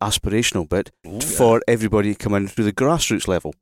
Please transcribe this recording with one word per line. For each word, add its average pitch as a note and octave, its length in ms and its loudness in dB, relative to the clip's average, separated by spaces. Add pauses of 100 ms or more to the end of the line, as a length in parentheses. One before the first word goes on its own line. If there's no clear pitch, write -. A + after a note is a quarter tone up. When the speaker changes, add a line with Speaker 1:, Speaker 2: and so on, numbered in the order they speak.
Speaker 1:
aspirational G2+ 680 -2
bit F#2 220 -2 (160)
Speaker 2:
Ooh, D#2+ 80 -14
yeah. G#2+ 60 -6
Speaker 1:
for A#2+ 460 4
everybody G#2+ 480 2
to - 40 -16
come G#2 160 -2
in G2 120 0
through A2 180 -2
the G#2 100 2
grassroots C3 520 0
level E2 360 -2